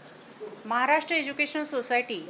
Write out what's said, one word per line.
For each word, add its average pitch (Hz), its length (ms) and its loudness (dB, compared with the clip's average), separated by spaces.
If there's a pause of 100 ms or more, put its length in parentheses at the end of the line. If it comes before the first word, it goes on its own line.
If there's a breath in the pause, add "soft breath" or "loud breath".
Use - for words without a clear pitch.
(640)
महाराष्ट्र 262 500 4
एज्युकेशन 294 500 0
सोसायटी 240 640 0